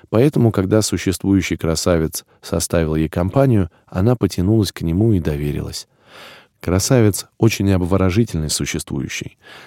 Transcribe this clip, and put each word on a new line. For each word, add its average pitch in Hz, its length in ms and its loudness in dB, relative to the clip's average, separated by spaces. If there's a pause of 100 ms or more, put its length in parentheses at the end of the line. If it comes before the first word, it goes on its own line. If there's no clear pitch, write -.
Поэтому, 120 420 4
когда 101 300 2
существующий 95 760 0
красавец 82 680 -2 (160)
составил 82 540 -2
ей 78 120 0
компанию, 98 640 0 (160)
она 110 300 0
потянулась 98 560 0
к - 100 -12
нему 92 320 0
и 92 60 2
доверилась. 73 680 -6 (720)
Красавец 101 640 2 (140)
очень 104 320 2
обворожительный 90 800 0
существующий. - 880 -8 (280)